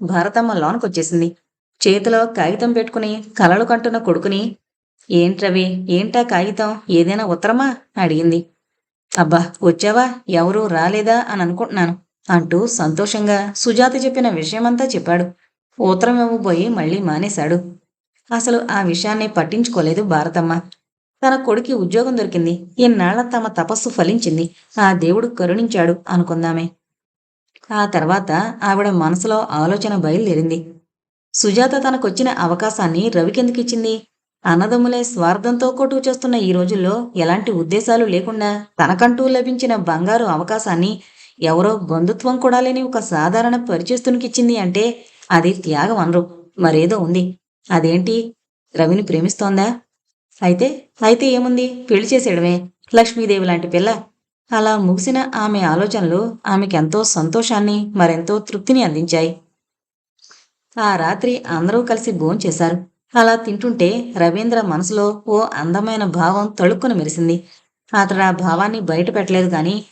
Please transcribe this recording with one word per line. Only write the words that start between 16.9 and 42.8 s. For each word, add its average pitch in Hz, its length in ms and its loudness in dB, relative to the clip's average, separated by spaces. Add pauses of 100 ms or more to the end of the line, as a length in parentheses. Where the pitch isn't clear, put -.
మానేశాడు. 175 760 -2 (600)
అసలు 233 260 0 (100)
ఆ 202 120 -2
విషయాన్ని 214 460 -2
పట్టించుకోలేదు 180 760 0
భారతమ్మ. 165 580 0 (640)
తన 262 100 4
కొడుకి 247 360 0
ఉద్యోగం 233 460 0
దొరికింది, 175 480 -2 (120)
ఇన్నాళ్ల 226 440 4
తమ 240 240 -4
తపస్సు 214 420 -4
ఫలించింది, 170 640 0 (300)
ఆ 190 120 4
దేవుడు 185 340 2
కరుణించాడు 190 720 0 (120)
అనుకుందామే. 170 600 -2 (1040)
ఆ 208 140 0
తర్వాత 185 460 0 (300)
ఆవిడ 202 260 2
మనసులో 185 640 0
ఆలోచన 202 460 -2
బయలుదేరింది. 165 800 0 (600)
సుజాత 240 400 2
తనకొచ్చిన 262 540 0
అవకాశాన్ని 180 800 -2
రవికెందుకిచ్చింది? 226 960 -2 (400)
అన్నదమ్ములే 240 560 2
స్వార్థంతో 233 680 0
కొట్టుకు 262 380 -2
చేస్తున్న 254 260 -2
ఈ 196 180 0
రోజుల్లో 190 640 0
ఎలాంటి 185 360 0
ఉద్దేశాలు 214 520 0
లేకుండా 208 640 -2 (180)
తనకంటూ 240 440 2
లభించిన 247 480 0
బంగారు 180 480 0
అవకాశాన్ని 185 800 -2 (380)
ఎవరో 175 360 2
బంధుత్వం 196 600 -2
కూడా 247 240 2
లేని 262 220 0